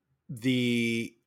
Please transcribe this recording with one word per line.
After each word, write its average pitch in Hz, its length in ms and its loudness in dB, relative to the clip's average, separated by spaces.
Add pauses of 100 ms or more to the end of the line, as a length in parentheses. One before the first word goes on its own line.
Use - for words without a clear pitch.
(300)
the 120 840 0 (140)